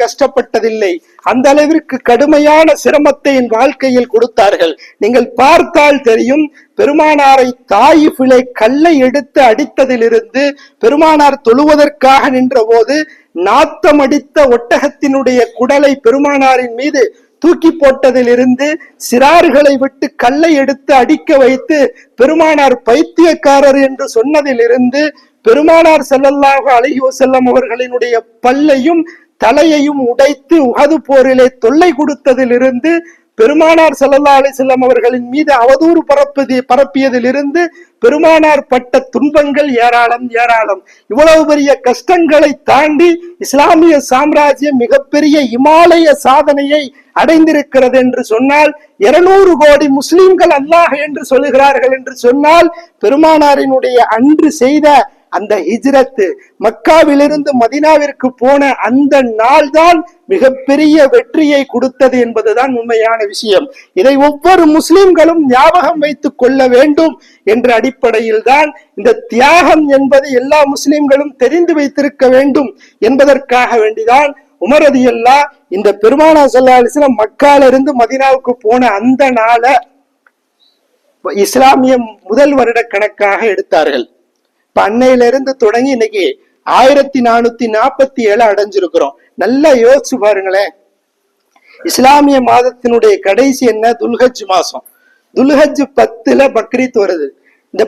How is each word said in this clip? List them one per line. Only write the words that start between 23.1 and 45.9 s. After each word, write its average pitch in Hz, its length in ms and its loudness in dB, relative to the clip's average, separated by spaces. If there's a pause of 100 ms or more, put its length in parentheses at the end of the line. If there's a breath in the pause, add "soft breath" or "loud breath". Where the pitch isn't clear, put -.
என்று 269 300 -4
சொன்னதிலிருந்து, 262 1000 -2 (320 soft breath)
பெருமானார் 320 680 2
ஸல்லல்லாஹு 277 580 0
அலைஹி 254 320 0
வஸல்லம் 262 460 -2
அவர்களினுடைய 247 720 -4 (280)
பல்லையும் 294 540 0 (360 loud breath)
தலையையும் 285 680 0
உடைத்து 277 600 0
உஹது 285 300 0 (120)
போரிலே 262 380 2
தொல்லை 277 520 0
கொடுத்ததிலிருந்து, 262 1040 -2 (360 loud breath)
பெருமானார் 311 640 2
ஸல்லல்லாஹு 277 400 2
அலைஹி 277 180 0
வஸல்லம் 262 260 -2
அவர்களின் 247 440 -2
மீது 285 260 -2
அவதூறு 269 540 2
பரப்புதி-, 277 540 -2 (120)
பரப்பியதிலிருந்து 269 920 -2 (340 soft breath)
பெருமானார் 302 680 2
பட்ட 254 320 -2
துன்பங்கள் 285 760 -2
ஏராளம், 240 540 0
ஏராளம். 226 540 -2 (240 soft breath)
இவ்வளவு 311 380 2
பெரிய 294 300 0
கஷ்டங்களை 294 880 0
தாண்டி 311 760 0
இஸ்லாமிய 320 600 2
சாம்ராஜ்யம் 294 760 -2
மிகப்பெரிய 294 640 0
இமாலய 311 720 2